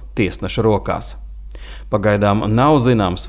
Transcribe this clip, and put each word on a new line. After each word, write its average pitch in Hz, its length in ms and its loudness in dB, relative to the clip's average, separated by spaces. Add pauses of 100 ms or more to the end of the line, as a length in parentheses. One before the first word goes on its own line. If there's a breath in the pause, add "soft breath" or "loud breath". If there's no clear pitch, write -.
(200 loud breath)
tiesneša 101 480 0
rokās. 98 480 -2 (760 loud breath)
Pagaidām 104 540 2 (100)
nav 143 220 6 (100)
zināms, 104 440 2